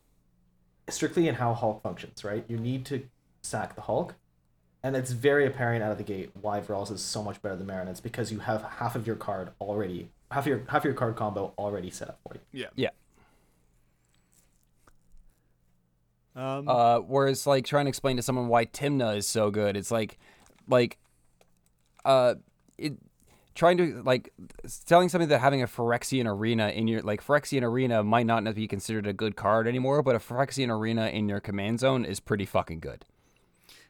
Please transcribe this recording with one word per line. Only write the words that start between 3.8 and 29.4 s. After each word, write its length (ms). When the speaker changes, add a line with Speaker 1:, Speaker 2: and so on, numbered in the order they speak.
Speaker 1:
Hulk, 320
and 140
it's 160
very 340
apparent 360
out 100
of 60
the 60
gate 260
why 200
Varolz 300
is 120
so 200
much 200
better 140
than 100
Marin. 220
It's 120
because 320
you 80
have 220
half 340
of 100
your 100
card 340
already, 500
half 160
your, 220
half 160
your 100
card 220
combo 420
already 320
set 180
up 140
for 120
you. 60
Speaker 2:
Yeah. 220
Speaker 3:
Yeah. 160
Speaker 2:
Um, 320
Speaker 3:
Uh, 320
whereas, 460
like, 200
trying 200
to 20
explain 280
to 60
someone 260
why 160
Tymna 520
is 100
so 240
good, 260
it's 140
like, 280
like, 300
uh, 320
it, 180
trying 220
to, 260
like, 280
s-, 220
telling 220
somebody 220
that 100
having 220
a 40
Phyrexian 600
Arena 420
in 180
your, 160
like, 240
Phyrexian 360
Arena 420
might 220
not 180
be 140
considered 400
a 40
good 220
card 320